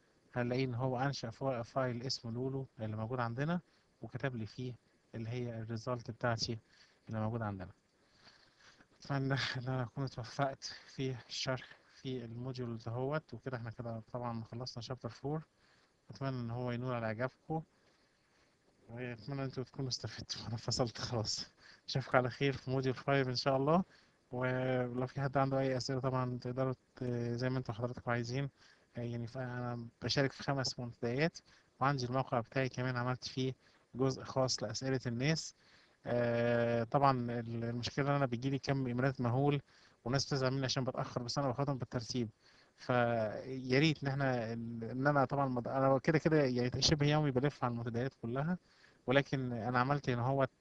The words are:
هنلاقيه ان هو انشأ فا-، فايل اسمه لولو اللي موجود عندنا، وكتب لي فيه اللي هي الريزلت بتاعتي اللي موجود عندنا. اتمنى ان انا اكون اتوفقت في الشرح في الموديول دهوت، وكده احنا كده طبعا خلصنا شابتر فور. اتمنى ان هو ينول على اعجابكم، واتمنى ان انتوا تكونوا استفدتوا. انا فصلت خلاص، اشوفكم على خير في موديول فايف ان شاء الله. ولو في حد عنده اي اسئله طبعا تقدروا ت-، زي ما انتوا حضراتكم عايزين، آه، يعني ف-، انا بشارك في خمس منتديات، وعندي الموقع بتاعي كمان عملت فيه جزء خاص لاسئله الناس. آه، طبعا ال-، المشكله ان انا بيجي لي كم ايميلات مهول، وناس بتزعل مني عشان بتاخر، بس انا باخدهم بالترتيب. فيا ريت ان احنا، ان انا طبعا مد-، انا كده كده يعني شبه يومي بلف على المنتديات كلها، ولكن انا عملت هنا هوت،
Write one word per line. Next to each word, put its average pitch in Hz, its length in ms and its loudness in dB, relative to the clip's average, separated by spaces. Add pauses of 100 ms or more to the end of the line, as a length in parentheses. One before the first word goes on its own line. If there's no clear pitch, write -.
(340)
هنلاقيه 123 300 2
ان 127 100 -2
هو 127 240 0
انشأ 131 300 -2
فا-، 127 320 -2
فايل 120 420 -2
اسمه 123 280 -6
لولو 131 360 -4 (120)
اللي 107 180 -4
موجود 113 220 -4
عندنا، 131 400 0 (420)
وكتب 127 340 -4
لي 110 100 -4
فيه 127 280 -8 (420)
اللي 117 140 -6
هي 120 300 -6
الريزلت 117 520 -6
بتاعتي 117 480 -2 (480)
اللي 110 120 -4
موجود 113 220 -2
عندنا. 98 300 -6 (1300)
اتمنى 135 300 0
ان 123 340 -2
انا 131 160 -2
اكون 135 200 -6
اتوفقت 135 600 -4 (240)
في 131 280 -4 (140)
الشرح - 480 -4 (160)
في 127 320 -6
الموديول 120 520 -6
دهوت، 127 560 -4
وكده 127 240 -8
احنا 113 120 -8
كده 113 320 -8 (120)
طبعا 120 380 -4
خلصنا 120 320 -8
شابتر 120 260 -8
فور. 147 320 -4 (680)
اتمنى 131 320 -4
ان 117 100 -4
هو 123 200 -2
ينول 123 220 -2
على 117 120 -2
اعجابكم، 127 560 -4 (1300)
واتمنى 123 500 -6
ان 135 60 -2
انتوا 131 180 -4
تكونوا 135 260 -6
استفدتوا. - 580 -8
انا 113 100 -4
فصلت 113 400 0
خلاص، - 480 -4 (420)
اشوفكم - 300 2
على 123 120 4
خير 139 240 0
في 127 180 -6
موديول 131 240 2
فايف 139 320 2
ان 127 80 -2
شاء 135 220 2
الله. 156 260 6 (480)
ولو 127 760 0
في 135 140 -4
حد 139 160 2
عنده 135 220 4
اي 135 180 2
اسئله 127 220 0
طبعا 127 420 0
تقدروا 131 320 0 (220)
ت-، - 80 -6 (280)
زي 120 180 0
ما 131 80 0
انتوا 127 160 -4
حضراتكم 123 380 -4
عايزين، 120 380 0 (480)
آه، 120 40 -6
يعني 120 260 -4
ف-، 117 100 -10
انا 123 500 -4 (140)
بشارك 135 300 2
في - 120 -12
خمس 139 360 -2
منتديات، 123 580 0 (420)
وعندي 131 260 2
الموقع 127 340 2
بتاعي 131 300 0
كمان 127 280 -2
عملت 123 300 -2
فيه 131 260 -2 (420)
جزء 131 280 2
خاص 131 400 0
لاسئله 131 440 -2
الناس. 131 480 0 (500)
آه، 120 800 2
طبعا 139 280 4 (200)
ال-، 117 320 -4
المشكله 120 480 -2
ان 143 40 4
انا 143 100 2
بيجي 120 240 -2
لي 135 100 0
كم 135 280 0
ايميلات 127 340 0
مهول، 135 400 2 (440)
وناس 131 200 0
بتزعل 131 280 0
مني 135 120 -2
عشان 127 180 0
بتاخر، 127 400 -4
بس 120 140 -4
انا 143 100 0
باخدهم 139 300 0
بالترتيب. 120 520 -2 (480)
فيا 123 1040 2
ريت 151 240 4
ان 139 60 0
احنا، 131 440 0
ان 117 540 -2
انا 143 180 6
طبعا 139 220 2
مد-، 123 200 -2
انا 135 320 4
كده 156 180 4
كده 156 260 6
يعني 123 380 2
شبه 143 260 4
يومي 151 240 4
بلف 131 320 2
على 123 80 2
المنتديات 120 500 -2
كلها، 139 360 -2 (500)
ولكن 131 460 4
انا 120 260 2
عملت 135 300 4
هنا 123 120 2
هوت، 135 280 4 (120)